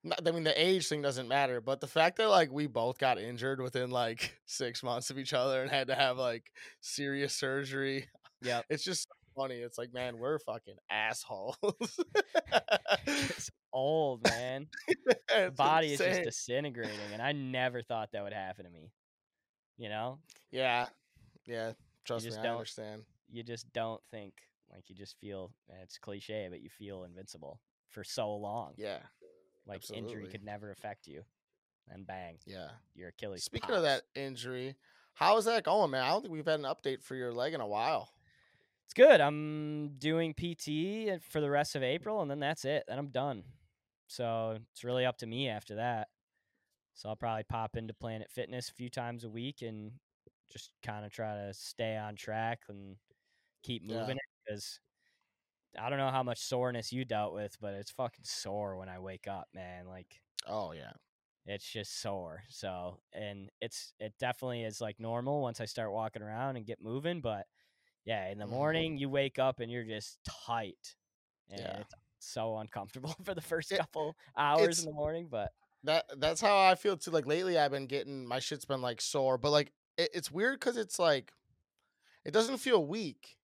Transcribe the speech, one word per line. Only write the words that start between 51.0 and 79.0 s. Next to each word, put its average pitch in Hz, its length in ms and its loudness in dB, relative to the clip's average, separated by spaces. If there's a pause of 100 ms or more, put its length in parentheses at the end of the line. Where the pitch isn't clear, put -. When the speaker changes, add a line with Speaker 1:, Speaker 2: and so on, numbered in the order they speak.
Speaker 2:
try 107 260 -4
to 101 180 -8
stay 110 420 -4
on 107 220 -8
track 113 500 -4
and 101 300 -14 (680)
keep 117 220 -8
Speaker 1:
Yeah. 113 160 -6
Speaker 2:
moving 131 160 -4
it, 135 60 -10 (260)
'cause - 320 -10 (960)
I 113 100 -4
don't 139 100 0
know 135 120 2
how 131 120 2
much 120 160 -2
soreness 123 520 -2
you 127 140 -2
dealt 104 280 0
with, 104 280 -8
but 101 120 -6
it's 101 180 -10
fucking - 340 -6
sore 101 500 -4
when 92 140 -10
I 90 100 -10
wake 95 300 -10
up, 95 240 -8
man. 90 340 -12
Like, 92 340 -18 (240)
Speaker 1:
Oh, 95 280 -6
yeah. 67 180 -14 (540)
Speaker 2:
it's 98 260 -8
just - 300 -8
sore. 92 480 -6
So, 90 500 -8 (140)
and 101 360 -10 (120)
it's, - 380 -10
it 107 180 -10
definitely 123 480 -4
is, 107 160 -6
like, 107 180 -6
normal 120 420 -2
once 120 200 -4
I 110 40 -2
start 107 280 -4
walking 110 280 -4
around 120 360 -4
and 110 80 -10
get 113 160 -10
moving, 143 400 -4
but, 104 260 -4 (560)
yeah, 104 240 -2
in 101 100 -6
the 104 60 -6
Speaker 1:
Mm-hmm. 110 100 -6
Speaker 2:
morning, 156 440 0
you 139 120 -2
wake 139 300 0
up 131 220 2
and 117 100 -6
you're 120 140 -4
just 107 400 -10
tight, - 720 -6 (520)
and 98 120 -10
Speaker 1:
Yeah. - 180 -8
Speaker 2:
it's - 140 -14 (260)
so 113 380 -4
uncomfortable 110 560 -8
<laughs> 180 120 -14
for 190 80 -4
the 165 80 -6
first 165 300 -4
Speaker 1:
It, 196 80 2
Speaker 2:
couple 156 380 -4 (180)
hours 151 320 8
Speaker 1:
it's 170 140 4
Speaker 2:
in 165 60 -4
the 151 60 -6
morning, 156 360 -2
but 107 240 -2 (300)
Speaker 1:
that, 156 220 4 (140)
that's 156 220 2
how 202 160 8
I 190 180 10
feel, 196 220 2
too. 170 140 -6
Like, 156 140 4
lately, 170 320 4
I've 143 140 6
been 135 160 -2
getting, 135 400 -4
my 123 120 0
shit's - 260 -4
been, 135 160 0
like, 120 180 -2
sore, 131 380 4